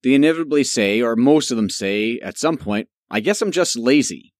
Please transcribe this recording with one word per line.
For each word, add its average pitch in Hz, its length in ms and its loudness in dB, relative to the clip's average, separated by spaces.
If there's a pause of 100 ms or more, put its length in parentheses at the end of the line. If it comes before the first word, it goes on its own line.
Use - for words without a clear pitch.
they 131 100 4
inevitably 151 480 2
say, 110 400 0
or 117 140 0
most 143 340 4
of 123 60 -2
them 107 140 0
say 107 500 -4
at - 180 -12
some 156 180 -2
point, 104 320 -6 (220)
"I 107 80 -4
guess 113 240 0
I'm 208 80 -2
just 170 260 -2
lazy." 123 640 0